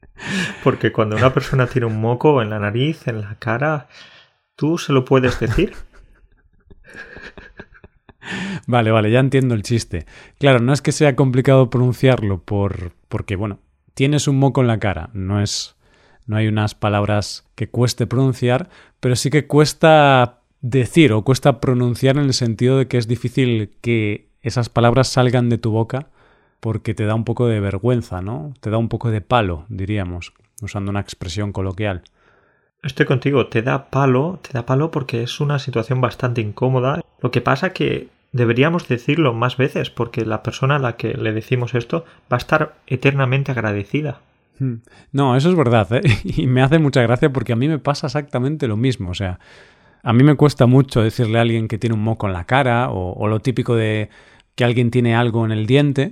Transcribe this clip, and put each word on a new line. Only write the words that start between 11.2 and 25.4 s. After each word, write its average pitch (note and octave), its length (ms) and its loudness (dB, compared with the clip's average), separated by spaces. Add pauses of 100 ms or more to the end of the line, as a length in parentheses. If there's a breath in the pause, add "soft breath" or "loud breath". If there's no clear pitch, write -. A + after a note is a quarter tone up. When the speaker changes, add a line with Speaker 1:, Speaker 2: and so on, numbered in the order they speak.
Speaker 2:
pronunciarlo A#2+ 720 2
por, F#2+ 520 -4 (140)
porque, G2 280 -6
bueno, G2 240 -6 (340)
tienes C#3+ 340 2
un C3+ 120 2
moco C3+ 220 2
en B2 60 4
la A2 120 0
cara. F2+ 340 -4
No G2 280 -2
es... - 340 -6 (500 soft breath)
No G#2+ 120 -4
hay A2 100 2
unas G#2+ 280 0
palabras G#2 720 -2 (100)
que G#2 140 -6
cueste A#2 380 0
pronunciar, B2 640 0 (300 soft breath)
pero B2 160 0
sí C3+ 140 -2
que C#3+ 180 0
cuesta C#3+ 960 4 (200)
decir B2+ 480 4
o G#2+ 120 2
cuesta C3+ 360 2
pronunciar B2+ 580 0
en D3 60 2
el C3 100 0
sentido B2 440 2
de B2+ 100 2
que B2+ 100 -2
es A2 100 0
difícil A#2 760 -2
que A2 480 -2 (120)
esas A#2 280 -2
palabras A#2+ 400 4
salgan B2 400 2